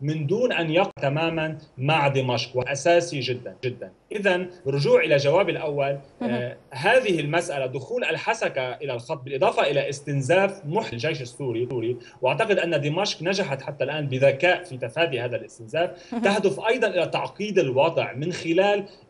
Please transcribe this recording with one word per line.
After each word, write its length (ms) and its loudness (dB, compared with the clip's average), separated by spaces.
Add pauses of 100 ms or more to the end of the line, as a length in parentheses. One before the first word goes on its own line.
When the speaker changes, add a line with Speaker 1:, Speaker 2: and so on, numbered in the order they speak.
Speaker 1:
من 260 -2
دون 260 2
أن 160 0
يقع 220 4 (100)
تماما 560 0 (200)
مع 300 2
دمشق، 500 0
وأساسي 640 2
جدا، 440 -6
جدا. 280 -8 (200)
إذن 380 0 (180)
رجوع 360 4
إلى 140 4
جوابي 340 4
الأول، 460 -2 (240)
Speaker 2:
مهم. 100 -2
Speaker 1:
آه، 260 -4 (140)
هذه 480 2
المسألة 460 -2
دخول 380 -6
الحسكة 580 -2
إلى 320 -6
الخط 300 -6
بالإضافة 480 0
إلى 180 0
استنزاف 760 0
مح 260 -2
الجيش 300 -4
السوري، 760 -4 (240)
وأعتقد 380 2
أن 220 0
دمشق 420 -2
نجحت 380 -2
حتى 220 -6
الآن 240 -2
بذكاء 560 4
في 140 -12
تفادي 420 -2
هذا 160 -4
الاستنزاف، 800 -6
Speaker 2:
مهم. 80 -4
Speaker 1:
تهدف 380 2
أيضا 280 2
إلى 180 0
تعقيد 540 -2
الوضع 540 2
من 180 -4
خلال، 520 2 (260)